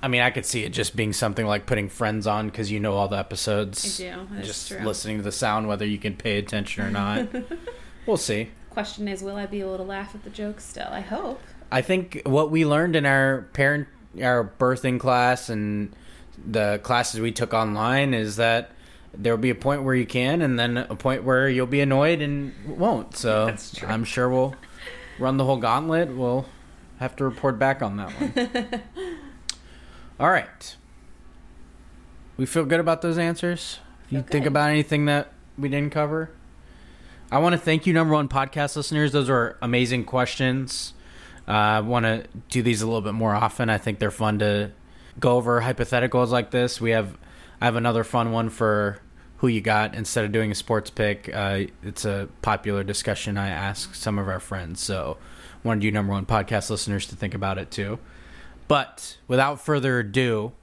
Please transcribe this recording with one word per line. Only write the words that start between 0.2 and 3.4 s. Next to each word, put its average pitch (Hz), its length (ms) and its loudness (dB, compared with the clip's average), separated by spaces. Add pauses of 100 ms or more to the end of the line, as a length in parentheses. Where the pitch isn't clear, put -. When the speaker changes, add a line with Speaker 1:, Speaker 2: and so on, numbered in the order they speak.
Speaker 1:
I 123 80 6
could 120 160 -6
see 110 180 -2
it - 60 -6
just 110 260 -4
being 107 160 0
something 110 340 0
like 104 200 0
putting 104 220 0
Friends 107 380 -2
on 107 240 0
'cause 107 220 -4
you 107 80 -2
know 104 140 0
all 101 120 2
the 98 120 -2
episodes. 104 800 -4